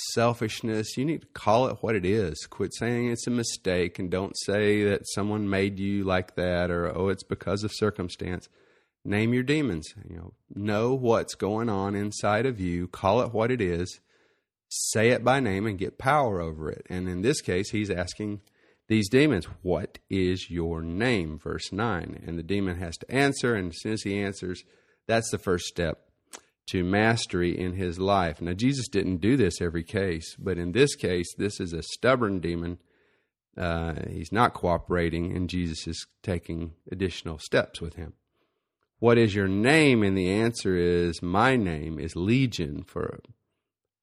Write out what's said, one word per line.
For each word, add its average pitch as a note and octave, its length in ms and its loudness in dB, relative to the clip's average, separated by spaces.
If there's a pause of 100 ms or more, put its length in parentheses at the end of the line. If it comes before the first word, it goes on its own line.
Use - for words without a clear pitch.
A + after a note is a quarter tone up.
(120)
selfishness, A2+ 840 0
you B2 80 -2
need D#3 180 -2
to - 120 -20
call A#2 340 4
it A2+ 140 -4
what A2+ 140 0
it F2+ 100 0
is. F#2 420 0
Quit - 280 -6
saying A#2+ 340 0
it's A#2 160 -4
a B2 60 -2
mistake, F#2 680 0
and F#2+ 140 -4
don't F#2 340 -2
say G#2 380 4
that G2+ 240 2
someone G#2 420 -2
made G2 300 2
you G2 240 0
like F#2 320 0
that, F2 340 0
or, E2+ 260 -2
"Oh, F#2+ 140 0
it's F2+ 140 -2
because G2 400 -4
of G#2 100 -4
circumstance." F2+ 760 -4 (560)
Name G#2+ 300 2
your B2+ 100 2
demons. B2+ 520 -2 (120)
You F2 80 -14
know, E2+ 180 -14 (200)
know G#2+ 400 0
what's A2+ 400 2
going A2 360 -2
on G2 260 0
inside G#2 500 0
of B2 140 -2
you. F2 280 -2
Call G2 340 2
it A#2 120 -2
what A2 160 2
it B2+ 100 0
is. F2 400 -2 (720)
Say - 400 2
it A2+ 140 2
by B2+ 160 4
name G2+ 260 0
and G2+ 140 -4
get F#2 180 -6
power B2 420 2
over D#2 300 -4
it. - 180 -10
And F#2 220 -4
in F2+ 140 -4
this C3+ 180 2
case, F#2+ 300 -2
he's G#2+ 180 -2
asking G2 520 -4 (480)
these G#2+ 200 4
demons, C3 360 4 (160)
"What F2+ 360 -2 (120)
is F#2 420 0
your E2 300 -4
name?" E2+ 580 -2
Verse D#2 340 -8
nine. F#2+ 520 -4
And E2+ 120 -6
the E2 60 -6
demon F#2+ 340 -2
has E2+ 200 -8
to - 140 -14
answer, C3+ 440 2
and F#2 140 -2
as - 120 -12
soon G#2+ 120 -4
as G#2+ 100 -6
he G2+ 160 -2
answers, F#2+ 440 -6 (440)
that's A2+ 240 2
the G#2 60 -4
first F2+ 280 0
step - 440 -4 (580)
to F#2 160 0
mastery F#2+ 720 2
in F2+ 160 -4
his F2+ 240 -4
life. F#2 440 2
Now, F2 120 -4
Jesus B2 340 0
didn't F#2 300 0
do G2+ 180 4
this G2+ 260 2
every E2+ 220 -2
case, F#2 540 -4
but F#2 200 -4
in F2 160 -4
this C#3 220 4
case, F2+ 420 -2
this G2+ 220 -4
is F2 140 -6
a D#2+ 80 -6
stubborn A2+ 580 0
demon. E2+ 380 -4 (800)
Uh, E2 380 -2 (140)
he's E2+ 220 -10
not A2+ 220 2
cooperating, E2+ 840 0
and F2+ 140 -2
Jesus F2 380 -4
is E2 180 -8 (160)
taking E2+ 520 -6 (180)
additional F2+ 480 -4
steps - 420 -2
with E2 140 -10
him. D#2 180 -12 (840)
"What A#2 180 8
is A2 160 6
your G2+ 140 2
name?" A#2+ 560 6
And G2 140 4
the F2+ 120 2
answer G#2 460 2
is, F2 460 2
"My G#2 340 4
name D#2+ 440 -2
is D#2+ 180 -6
Legion," F#2 640 0
for - 380 -8 (800)